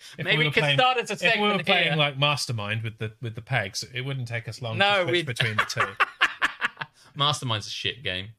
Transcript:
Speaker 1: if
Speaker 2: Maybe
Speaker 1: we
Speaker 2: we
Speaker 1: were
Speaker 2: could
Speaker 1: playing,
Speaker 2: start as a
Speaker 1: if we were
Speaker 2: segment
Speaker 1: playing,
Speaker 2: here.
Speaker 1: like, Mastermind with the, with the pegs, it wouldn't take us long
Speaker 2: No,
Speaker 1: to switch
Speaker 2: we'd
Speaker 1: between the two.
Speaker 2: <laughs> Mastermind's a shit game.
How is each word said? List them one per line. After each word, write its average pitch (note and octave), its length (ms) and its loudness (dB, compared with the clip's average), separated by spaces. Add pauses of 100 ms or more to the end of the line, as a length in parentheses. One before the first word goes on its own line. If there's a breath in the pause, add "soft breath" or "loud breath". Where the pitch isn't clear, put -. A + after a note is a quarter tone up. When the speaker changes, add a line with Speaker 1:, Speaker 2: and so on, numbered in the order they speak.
(180 loud breath)
Speaker 1:
if - 60 -6
Speaker 2:
Maybe F3 80 -2
Speaker 1:
we G#3+ 60 4
Speaker 2:
we - 80 4
Speaker 1:
were - 60 2
Speaker 2:
could A#3 100 4
Speaker 1:
playing, C#3+ 160 4
Speaker 2:
start B3+ 200 4
as A3+ 120 -4
a G#3 40 0
Speaker 1:
if - 80 -8
we A3+ 60 4
were A#3 40 6 (180)
Speaker 2:
segment F#3+ 160 0
Speaker 1:
playing, F3+ 220 4
Speaker 2:
here. D3+ 80 2
Speaker 1:
like, C#3+ 220 2
Mastermind A2+ 640 0
with A2 160 -6
the, A2 140 -4 (100)
with A2+ 140 -6
the - 60 -10
pegs, A2 420 -2 (100)
it B2 60 -4
wouldn't C3+ 280 -6
take A#2 200 -6
us A2 120 -10
long A2+ 180 -4
Speaker 2:
No, G3+ 200 2
Speaker 1:
to F#3 60 2
switch E3 80 -2
Speaker 2:
we'd F3 140 0
Speaker 1:
between A#2 300 -2
the - 80 2
two. A2 220 -2 (600)
Speaker 2:
<laughs> - 680 -6
Mastermind's C#3 540 0
a - 20 -10
shit - 320 -6
game. F#2+ 360 -4